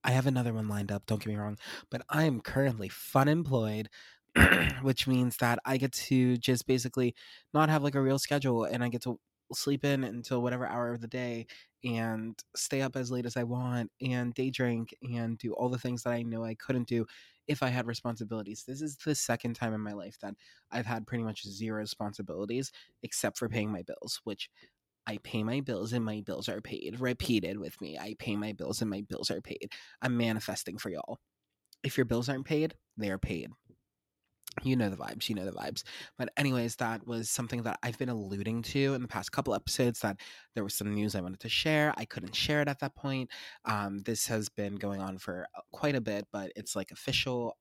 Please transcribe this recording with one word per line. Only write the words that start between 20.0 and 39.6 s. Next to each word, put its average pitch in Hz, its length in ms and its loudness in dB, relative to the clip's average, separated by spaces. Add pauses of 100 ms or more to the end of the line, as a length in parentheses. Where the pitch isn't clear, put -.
that 101 100 -8 (380)
I've 117 160 -2
had 113 180 -4
pretty 117 180 -4
much 110 220 -6
zero 107 320 -6
responsibilities 107 960 -6 (320)
except - 340 -4
for 120 100 -2
paying 107 240 0
my 92 120 -4
bills, - 400 -8
which - 260 -8 (560)
I 107 120 -6
pay 110 260 -2
my 123 180 0
bills 113 320 -2
and 120 100 2
my 107 220 -2
bills 90 240 -6
are - 100 -4
paid. - 400 -8
Repeat 123 440 2
it 95 160 -4
with 78 220 -10
me. 78 180 -10
I 104 180 -8
pay 107 180 -4
my 104 180 -4
bills 90 280 -4
and 113 80 0
my 101 120 -4
bills - 280 -6
are 87 120 -2
paid. - 320 -10 (280)
I'm 123 160 0
manifesting 110 600 0
for - 100 -6
y'all. 85 300 -8 (640)
If - 160 0
your 127 60 4
bills 120 240 0
aren't 135 160 -2
paid, 156 280 2 (240)
they 104 140 0
are 95 80 -2
paid. 82 320 -2 (1120)
You 131 140 4
know 117 120 4
the 95 80 -2
vibes, - 340 -6
you 117 40 0
know 95 120 -2
the 95 60 -4
vibes. - 300 -6 (340)
But 123 220 -4
anyways, 127 380 2
that 113 320 -2
was 117 200 -2
something 120 360 -2
that 110 180 -2
I've 120 160 -4
been 127 120 -2
alluding 107 520 -2
to 139 320 2
in 127 80 -2
the 123 60 -6
past 92 240 -6
couple - 240 2
episodes - 460 2